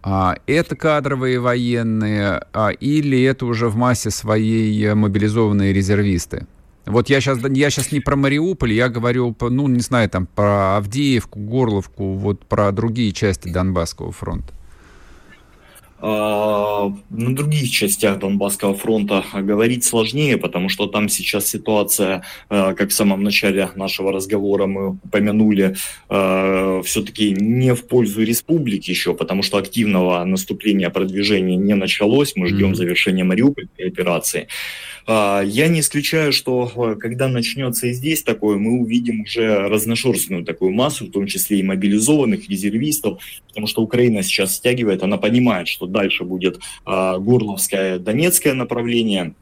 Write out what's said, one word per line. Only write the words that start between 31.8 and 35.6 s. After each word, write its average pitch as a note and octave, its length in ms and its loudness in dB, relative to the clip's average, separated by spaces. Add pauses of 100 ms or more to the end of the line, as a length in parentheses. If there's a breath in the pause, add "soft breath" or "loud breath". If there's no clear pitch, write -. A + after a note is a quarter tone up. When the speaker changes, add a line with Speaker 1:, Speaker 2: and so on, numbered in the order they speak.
Speaker 2:
Мы F2+ 100 0
ждём G2 220 2
Speaker 1:
Мгм. G2+ 60 0
Speaker 2:
завершения F#2 500 0
Мариупольской G#2 640 0
операции. F2+ 580 -2 (600 loud breath)
А, G2+ 360 2
я A2 260 2